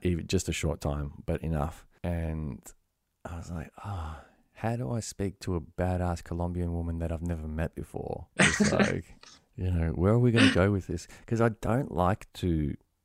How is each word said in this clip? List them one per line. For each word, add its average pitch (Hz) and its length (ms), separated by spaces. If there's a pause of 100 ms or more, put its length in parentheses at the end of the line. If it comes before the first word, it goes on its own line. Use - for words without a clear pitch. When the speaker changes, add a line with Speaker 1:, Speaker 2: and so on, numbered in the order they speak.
Speaker 1:
even, 90 160
even - 80
just - 220
a 85 40
short - 280
time, 73 440
but 85 180
enough. 76 420 (180)
And 80 580 (640)
I 82 120
was 80 140
like, 85 260
"Ah, 80 440 (320)
how 117 220
do 123 160
I 117 80
speak 98 420
to 92 140
a 82 60
badass 90 600
Colombian 87 500
woman 85 260
that 82 120
I've 80 120
never 82 240
met 78 260
before?" - 640
It's - 360
Speaker 2:
<laughs> - 20
Speaker 1:
like, 90 320 (500)
you 90 160
know, 82 200
where 90 220
are 120 60
we 123 120
gonna 117 220
go 95 180
with 95 160
this? - 200 (180)
'Cause 113 140
I 117 100 (120)
don't 120 320
like 90 400
to, 80 420 (300)